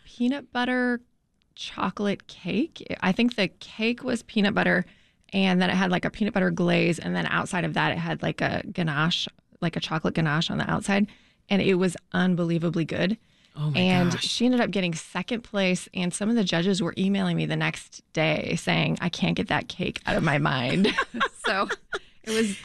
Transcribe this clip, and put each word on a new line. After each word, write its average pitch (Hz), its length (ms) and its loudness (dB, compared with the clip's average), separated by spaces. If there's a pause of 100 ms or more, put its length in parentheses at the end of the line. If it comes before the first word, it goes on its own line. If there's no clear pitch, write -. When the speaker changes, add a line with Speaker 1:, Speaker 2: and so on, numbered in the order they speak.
Speaker 1:
peanut 262 460 -4
butter 247 500 0 (540)
chocolate - 720 -4
cake. - 560 -4 (180)
I 190 100 4
think 240 240 2
the 190 120 2
cake - 560 -6
was 254 200 -4
peanut 202 320 2
butter, 180 300 2 (480)
and 190 280 4
then 180 80 2
it 180 60 0
had, 185 160 2
like, 180 140 0
a - 40 -2
peanut - 240 -2
butter 185 180 2
glaze, 170 480 2
and 175 160 -4
then 170 120 0
outside 170 380 -2
of 151 100 -4
that 156 160 2
it - 60 -2
had, 170 240 -4
like, 160 200 -4
a 135 300 0
ganache, 160 560 0 (340)
like 170 140 -2
a 170 40 -4
chocolate - 360 -2
ganache 160 340 0
on - 80 -2
the - 120 -2
outside, 202 380 2 (420)
and 196 120 2
it 190 140 4
was 175 200 2 (160)
unbelievably 170 760 2
good. 190 320 -2 (380)
Speaker 2:
Oh 151 140 -2
my 151 100 0
Speaker 1:
And 180 340 4
Speaker 2:
gosh. - 120 -4
Speaker 1:
she - 200 0
ended 247 160 4
up 202 100 0
getting 180 240 0
second - 460 -6
place, 185 520 0
and 180 180 -2
some 202 160 -4
of 233 80 2
the 233 80 4
judges 180 380 2
were 170 160 -2
emailing 190 400 2
me 160 80 0
the 156 100 -2
next - 460 -4 (120)
day 156 440 0
saying, 160 420 0
"I 180 100 -2
can't 170 260 0
get - 140 -2
that - 180 -2
cake - 400 -6
out - 100 0
of 190 60 0
my 151 160 2
mind." 147 480 2 (260)
<laughs> - 140 -2 (180)
So 202 220 0 (560)
it 226 80 -8
was, 220 340 2